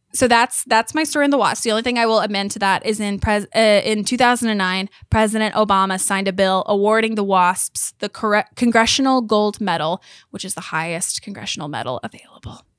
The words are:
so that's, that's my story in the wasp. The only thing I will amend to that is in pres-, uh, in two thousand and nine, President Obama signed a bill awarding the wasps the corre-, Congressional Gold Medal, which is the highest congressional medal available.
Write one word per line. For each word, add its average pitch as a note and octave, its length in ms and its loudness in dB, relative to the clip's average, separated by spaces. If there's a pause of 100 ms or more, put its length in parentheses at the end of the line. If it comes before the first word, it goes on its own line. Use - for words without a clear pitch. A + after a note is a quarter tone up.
(140)
so B3+ 160 2
that's, A#3 360 2
that's A3+ 300 0
my D#4 80 0
story D4+ 220 0
in C#4+ 60 2
the C#4+ 60 2
wasp. G3 260 0
The A#3 80 0
only G#3+ 100 0
thing B3 160 -2
I A#3 80 2
will A3 160 2
amend G3+ 300 -4
to G#3+ 80 -10
that F#3+ 260 0
is G#3+ 160 -2
in G3+ 180 -4
pres-, G#3 340 0
uh, G#3+ 300 4
in G#3+ 220 -2
two B3 100 -4
thousand A#3+ 320 2
and G#3+ 100 0
nine, F#3+ 320 -2 (200)
President A3 460 0
Obama F#3+ 440 2
signed G3 300 -2
a F#3+ 40 -2
bill F#3+ 340 2
awarding G#3+ 480 2
the G#3 80 -2
wasps F#3 760 0
the G#3 80 -6
corre-, G#3 380 -2 (100)
Congressional A#3+ 680 4
Gold G#3 380 0
Medal, E3+ 420 -2 (280)
which - 160 -12
is F#3 80 -6
the - 80 -10
highest E3 600 -6
congressional G3 460 -10
medal B2 340 -6
available. - 640 -18 (140)